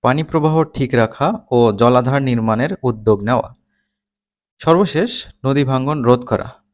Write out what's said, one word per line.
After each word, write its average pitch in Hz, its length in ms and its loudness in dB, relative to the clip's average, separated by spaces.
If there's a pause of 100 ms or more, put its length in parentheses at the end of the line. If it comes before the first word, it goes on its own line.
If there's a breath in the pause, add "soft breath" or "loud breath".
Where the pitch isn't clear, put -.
পানি 139 200 0
প্রবাহ 156 400 0
ঠিক 139 300 -4
রাখা 117 340 0 (240)
ও 123 60 2 (140)
জলাধার 123 500 2
নির্মাণের 120 500 -2 (120)
উদ্যোগ 107 400 0
নেওয়া। 117 260 -2 (1120)
সর্বশেষ 175 500 0 (340)
নদী 139 180 2
ভাঙ্গন 135 380 -2
রোধ 123 240 4
করা। - 220 -4 (260)